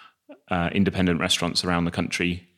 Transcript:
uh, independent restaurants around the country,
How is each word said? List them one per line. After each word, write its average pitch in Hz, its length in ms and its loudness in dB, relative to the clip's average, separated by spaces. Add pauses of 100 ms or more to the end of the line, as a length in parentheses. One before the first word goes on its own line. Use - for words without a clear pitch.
(480)
uh, 87 240 0
independent 90 480 2
restaurants - 440 0
around 87 200 0
the 85 60 0
country, 87 680 -4